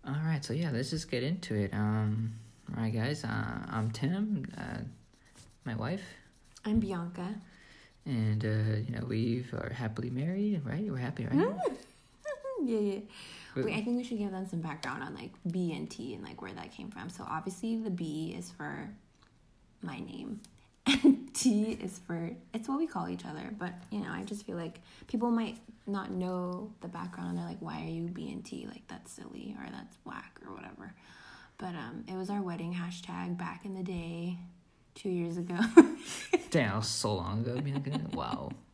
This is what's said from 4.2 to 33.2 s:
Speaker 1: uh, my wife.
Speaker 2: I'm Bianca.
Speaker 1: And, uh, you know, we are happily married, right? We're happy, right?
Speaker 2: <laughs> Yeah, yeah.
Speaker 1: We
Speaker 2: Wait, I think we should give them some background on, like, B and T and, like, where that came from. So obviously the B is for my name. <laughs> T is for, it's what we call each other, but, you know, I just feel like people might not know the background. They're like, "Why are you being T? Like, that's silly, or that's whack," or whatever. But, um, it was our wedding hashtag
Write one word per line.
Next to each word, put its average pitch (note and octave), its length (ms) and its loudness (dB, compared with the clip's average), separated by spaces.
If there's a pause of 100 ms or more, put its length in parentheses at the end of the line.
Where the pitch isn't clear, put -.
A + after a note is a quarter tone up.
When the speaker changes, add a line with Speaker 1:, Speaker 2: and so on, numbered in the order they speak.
Speaker 1:
uh, - 220 -4 (840)
my A#2+ 100 -2
wife. C#3+ 260 -2 (640)
Speaker 2:
I'm A3 160 4
Bianca. F3+ 560 -2 (720)
Speaker 1:
And, A2 400 2
uh, A2 320 4 (100)
you - 40 -2
know, A2+ 140 -2
we A#2 480 2
are B2 200 -2
happily A#2 360 -2
married, F3 540 2
right? C3+ 260 -2
We're C3 80 0
happy, A#2+ 280 -2
right? E4 380 6
Speaker 2:
<laughs> E4+ 140 0 (840)
Yeah, A#3 180 2
yeah. G3+ 200 2 (560)
Speaker 1:
We C3 80 2
Speaker 2:
Wait, - 120 0
I A3 60 0
think A#3+ 140 0
we B3 80 0
should A#3 140 -4
give G3+ 140 0
them F#3+ 140 -4
some F3 140 -4
background D3+ 420 -4
on, - 140 -8
like, - 160 -10 (180)
B F3 240 2
and D3+ 160 -4
T - 240 -8
and, - 120 -8
like, - 160 -12
where - 100 -8
that - 220 -12
came - 180 -10
from. - 180 -10
So - 160 -10
obviously A3+ 520 -2
the A3 120 -2
B D#3+ 480 -2
is F3 140 -10
for D3 380 -8 (920)
my D#3 160 -6
name. - 440 -8 (520)
<laughs> - 400 8
T G#3+ 480 6
is - 240 -6
for, E3+ 260 -2 (220)
it's A3+ 140 -4
what C#4 100 0
we D#4+ 100 2
call F3 220 -2
each F3 160 -6
other, D#3 320 -8
but, F3 160 -4 (180)
you G#3 80 -2
know, - 120 -4
I E3+ 120 -4
just G#3 220 -6
feel F3+ 120 -4
like E3+ 220 -6 (280)
people A#3+ 240 2
might A3+ 260 2 (300)
not G3+ 240 -2
know F#3 600 -2 (100)
the F3+ 60 -10
background. F3 500 -6
They're E3+ 80 -2
like, - 160 -8
"Why E3 220 -6
are E3 60 -4
you E3 180 -2
being - 360 -6
T? - 240 -8
Like, - 200 -14
that's - 240 -14
silly, - 480 -10
or - 120 -8
that's - 340 -12
whack," - 400 -12
or - 80 -10
whatever. - 400 -14 (640)
But, F3+ 180 -6
um, A#2+ 320 -8
it F#3 80 -6
was F#3 140 -2
our G3+ 120 0
wedding E3+ 320 -2
hashtag F3 640 -2